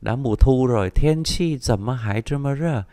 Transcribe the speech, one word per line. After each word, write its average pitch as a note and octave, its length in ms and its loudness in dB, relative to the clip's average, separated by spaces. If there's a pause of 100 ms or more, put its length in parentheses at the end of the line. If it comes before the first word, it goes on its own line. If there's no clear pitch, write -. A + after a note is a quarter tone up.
đã A2 140 -4
mùa B2+ 200 -2
thu C3 320 4
rồi. G#2 220 2
Thiên D#3 340 2
chi D#3+ 340 -2
zầm A#2 220 0
mơ A2+ 140 -4
hải A2 280 -4
zầm C#3 180 -4
mơ C#3 160 -4
rơ?" D3 380 -2